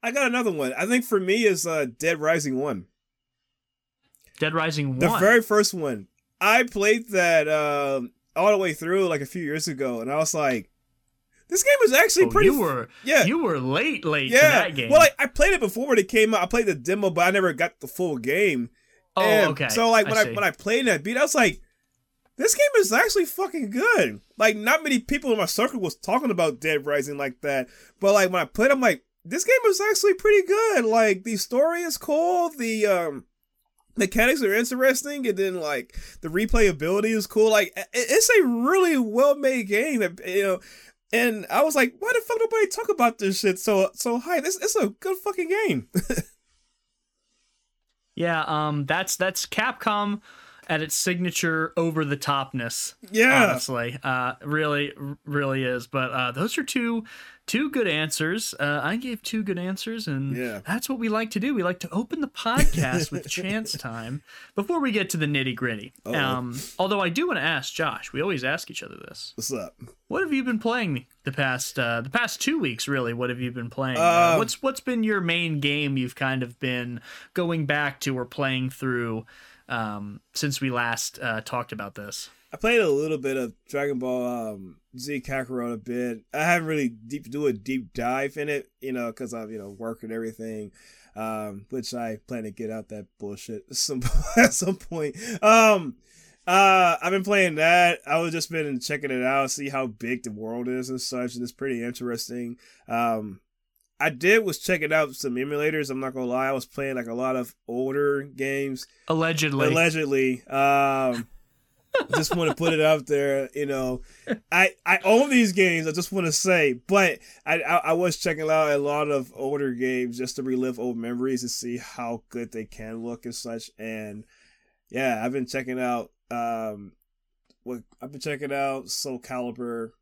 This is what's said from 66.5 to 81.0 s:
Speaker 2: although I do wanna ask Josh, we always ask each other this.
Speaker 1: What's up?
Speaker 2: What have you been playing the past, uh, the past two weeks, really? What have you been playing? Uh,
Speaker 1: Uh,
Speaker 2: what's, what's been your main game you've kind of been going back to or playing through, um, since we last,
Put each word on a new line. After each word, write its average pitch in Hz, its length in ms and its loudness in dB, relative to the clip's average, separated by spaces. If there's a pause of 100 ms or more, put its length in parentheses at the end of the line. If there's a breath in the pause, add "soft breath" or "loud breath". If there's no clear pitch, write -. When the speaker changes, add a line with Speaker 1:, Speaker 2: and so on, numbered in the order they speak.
Speaker 2:
although 196 220 0
I 180 80 0
do 277 180 -2
wanna 220 140 -2
ask 151 320 -2
Josh, 143 400 -4
we 131 80 -4
always 160 240 -4
ask 147 260 -4
each - 120 -12
other - 120 -16 (140)
this. - 260 -16
Speaker 1:
What's 113 160 -8
up? 110 240 -10 (320)
Speaker 2:
What 339 160 -4
have 320 80 -4
you 269 140 -2
been 240 140 0
playing 220 480 -2 (180)
the 139 80 -4
past, 131 440 -4
uh, 117 220 -2
the 123 100 -8
past 233 320 -2
two 311 160 0
weeks, 127 300 -4
really? 131 260 -2
What 123 180 -4
have 123 100 -6
you 123 100 -4
been 123 180 -8
playing? 131 280 -4
Uh, 156 40 2
Speaker 1:
Uh, 170 360 6
Speaker 2:
what's, - 260 -2
what's 269 160 -2
been 240 240 -2
your 214 160 0
main 170 400 -2
game 143 380 0
you've 123 180 -4
kind 131 260 -2
of 123 200 -8
been 123 400 -6 (320 loud breath)
going 170 320 -2
back 147 360 -2
to 135 160 -4
or 123 60 -6
playing 131 460 -2
through, 120 560 -4 (440 soft breath)
um, 104 500 -8 (140)
since 143 280 -4
we 135 80 -2
last, 120 520 -4